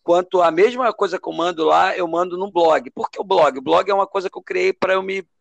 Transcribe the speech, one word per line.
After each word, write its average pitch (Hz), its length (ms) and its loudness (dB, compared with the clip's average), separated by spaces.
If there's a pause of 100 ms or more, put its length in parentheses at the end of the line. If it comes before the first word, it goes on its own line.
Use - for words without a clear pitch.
quanto 180 400 0
a 170 120 4
mesma 233 400 2
coisa 185 260 -4
que - 100 -10
eu 165 40 -8
mando 165 320 -2
lá, 170 320 2
eu 180 100 -2
mando 175 320 -4
no 196 140 -8
blog. 160 400 2
Por - 180 -8
que - 100 -14
o - 40 -6
blog? 160 340 2
O 135 40 -12
blog 175 280 0
é - 20 2
uma 196 140 0
coisa 190 240 -6
que - 80 -16
eu - 40 -18
criei 185 300 -2
pra 185 200 -2
eu 190 100 0
me, 190 240 -8 (140)